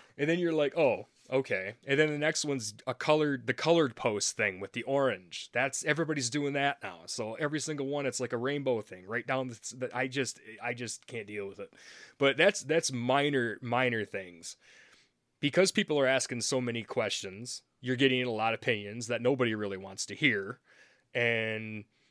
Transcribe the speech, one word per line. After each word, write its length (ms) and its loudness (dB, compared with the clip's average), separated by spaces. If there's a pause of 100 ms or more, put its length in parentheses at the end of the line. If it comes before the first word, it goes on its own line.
(180)
and 120 0
then 100 2
you're 120 0
like, 260 2
"Oh, 300 2 (240)
okay." 440 0 (120)
And 100 2
then 120 4
the 80 -2
next 260 0
one's 300 -4 (120)
a 80 -2
colored, 540 2
the 60 0
colored 420 4
post 400 0
thing 240 0
with 140 -8
the 100 -6
orange. 680 0
That's, 320 0
everybody's 440 0
doing 240 0
that 300 0
now. 220 -12
So 300 -6
every 260 -2
single 260 -4
one, 180 -2
it's 140 -2
like 140 -2
a 40 0
rainbow 440 0
thing 260 -16
right 180 -4
down 220 -2
the, 120 -10 (180)
the, 200 -4
I 100 0
just, 340 -4 (200)
I 120 -4
just 340 -10
can't 200 -10
deal 200 -6
with 120 -12
it. 120 -12 (460)
But 180 4
that's, 280 4
that's 280 0
minor, 680 2
minor 420 0
things. 540 -10 (800)
Because 320 4
people 280 2
are 80 4
asking 340 0
so 180 0
many 240 -2
questions, 800 -4 (180)
you're 160 0
getting 280 4
a 80 0
lot 220 0
of 60 -4
opinions 480 -2
that 140 0
nobody 340 4
really 220 -4
wants 300 -8
to 80 -10
hear. 440 0 (540)
And 720 -2 (240)